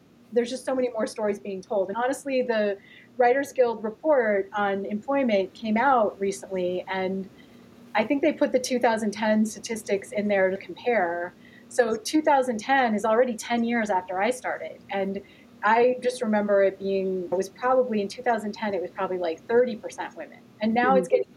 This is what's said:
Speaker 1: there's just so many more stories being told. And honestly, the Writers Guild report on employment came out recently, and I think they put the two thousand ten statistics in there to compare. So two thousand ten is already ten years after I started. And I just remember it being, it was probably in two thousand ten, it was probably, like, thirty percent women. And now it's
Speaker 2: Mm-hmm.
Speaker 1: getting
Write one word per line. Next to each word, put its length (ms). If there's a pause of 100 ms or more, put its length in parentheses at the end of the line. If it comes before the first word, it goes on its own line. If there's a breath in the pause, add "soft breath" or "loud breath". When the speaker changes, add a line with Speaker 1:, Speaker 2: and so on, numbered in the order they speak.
(320)
Speaker 1:
there's 180
just 140
so 100
many 180
more 140
stories 340
being 220
told. 280
And 80
honestly, 460
the 340 (400 loud breath)
Writers 340
Guild 320
report 720
on 320
employment 680
came 220
out 460
recently, 640
and 400 (680 loud breath)
I 120
think 160
they 100
put 220
the 60
two 200
thousand 320
ten 340
statistics 680
in 160
there 200
to 60
compare. 800 (340 loud breath)
So 300
two 240
thousand 380
ten 360
is 80
already 320
ten 300
years 240
after 320
I 80
started. 480 (120)
And 320 (440 loud breath)
I 360
just 200
remember 420
it 140
being, 540
it 60
was 100
probably 540
in 80
two 120
thousand 320
ten, 200
it 80
was 100
probably, 260
like, 300
thirty 300
percent 400
women. 220 (220)
And 120
now 240
it's 100
Speaker 2:
Mm-hmm. 100
Speaker 1:
getting 200